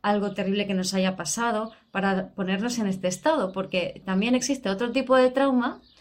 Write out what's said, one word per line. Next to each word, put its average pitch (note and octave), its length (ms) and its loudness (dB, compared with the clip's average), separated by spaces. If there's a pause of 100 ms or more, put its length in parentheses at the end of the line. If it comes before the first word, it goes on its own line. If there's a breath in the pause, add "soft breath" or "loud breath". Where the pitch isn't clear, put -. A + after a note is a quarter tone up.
algo G3+ 300 0
terrible G3 340 -2
que G3 80 0
nos F#3 180 -2
haya F#3 220 2
pasado A3 560 -2 (200 loud breath)
para G3 440 0
ponernos G3+ 420 -2
en G#3+ 100 0
este F#3+ 200 -2
estado, G3+ 440 0
porque F#3 540 -4
también G3+ 300 2
existe B3+ 340 -2
otro A#3 220 -2
tipo B3+ 240 2
de B3+ 160 6
trauma C4 500 0 (200 soft breath)